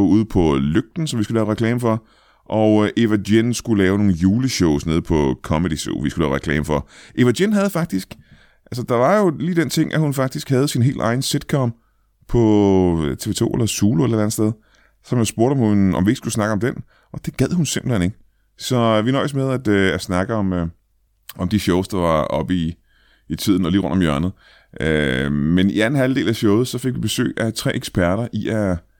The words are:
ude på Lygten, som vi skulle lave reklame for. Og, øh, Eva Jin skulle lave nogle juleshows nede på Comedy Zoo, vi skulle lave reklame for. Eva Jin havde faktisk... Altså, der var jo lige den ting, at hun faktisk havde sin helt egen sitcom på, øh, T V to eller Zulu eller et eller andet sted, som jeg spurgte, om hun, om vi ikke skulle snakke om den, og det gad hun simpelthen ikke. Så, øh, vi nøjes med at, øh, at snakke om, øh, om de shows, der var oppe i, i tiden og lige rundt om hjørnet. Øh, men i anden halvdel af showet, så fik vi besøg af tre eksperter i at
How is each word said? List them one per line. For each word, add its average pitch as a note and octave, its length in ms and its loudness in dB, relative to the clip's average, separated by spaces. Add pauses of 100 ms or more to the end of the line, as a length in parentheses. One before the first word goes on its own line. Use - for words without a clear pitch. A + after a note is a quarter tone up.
ude G#2 180 2
på E2 300 2
Lygten, D2+ 520 -2
som B2 120 -6
vi G#2+ 40 -2
skulle A2+ 160 -4
lave G#2+ 120 -2
reklame A2+ 280 -2
for. A2+ 240 -2 (460)
Og, G#2+ 360 4
øh, G2+ 120 -2
Eva A2 200 2 (120)
Jin A2+ 240 2
skulle A2 300 0
lave F#2+ 140 2
nogle G2+ 160 2
juleshows F#2 720 2
nede D#2+ 160 0
på D2 420 0
Comedy D#2+ 320 -2
Zoo, - 240 -6
vi - 100 -4
skulle - 160 -2
lave C#2 100 -2
reklame C#2+ 300 -2
for. D2 220 -2 (280)
Eva B2 240 4
Jin G#3 140 0
havde G3+ 160 0
faktisk... F3 460 -6 (560)
Altså, B2 180 -6
der B2 60 0
var C3+ 220 2
jo G3+ 120 2 (100)
lige E3+ 220 -4
den C#3+ 80 -2
ting, - 240 0
at D3+ 60 0
hun D3 140 0
faktisk C3+ 360 -4
havde C3+ 180 2
sin - 140 -2
helt C3 200 0
egen A#2 200 0
sitcom C3+ 520 -2 (540)
på, A#2+ 120 2 (680)
øh, C2+ 120 -2
T - 100 -10
V G#2 60 -2
to - 200 -2
eller A#2+ 120 0
Zulu A#2 380 0
eller - 0 -
et B2 60 0
eller A2+ 140 0
andet G#2+ 100 -2
sted, A2 180 0 (540)
som - 140 -2
jeg A2 80 2
spurgte, A#2 260 2
om C#3+ 60 0
hun, G2+ 360 4
om F2+ 100 2
vi G#2 60 4
ikke C3 60 -2
skulle - 160 -8
snakke G#2+ 200 -2
om G#2 60 -2
den, A#2 140 -4 (400)
og - 120 -14
det - 120 -10
gad C#3+ 160 0
hun F3 120 0
simpelthen - 360 -2
ikke. F2+ 140 -2 (420)
Så, - 200 -4
øh, A2 280 2
vi B2 60 0
nøjes C3+ 220 -2
med C3+ 180 -2
at, B2+ 160 -4
øh, G2 260 2
at F2 80 -6
snakke F#2+ 320 -2
om, G2 200 -2
øh, E2+ 140 -2 (720)
om F#2 120 -2
de G#2 100 0
shows, F#2 280 0
der G#2 100 -6
var E2 260 2
oppe D2+ 320 -4
i, E2 200 -2 (540)
i - 60 -4
tiden F#2+ 300 2
og D#2+ 60 0
lige F#2+ 100 2
rundt D#2 120 -4
om F#2 80 2
hjørnet. D#2+ 300 0 (500)
Øh, C#2+ 500 0
men E2 380 2
i F2+ 100 0
anden B2 200 0
halvdel B2+ 280 0
af A2+ 80 0
showet, A2+ 320 2
så - 100 -6
fik B2+ 180 -4
vi A#2+ 40 -8
besøg A2 380 -2
af A2+ 160 -2
tre - 220 -4
eksperter G#2 580 -2
i G#2+ 140 -6
at G2+ 300 -2 (220)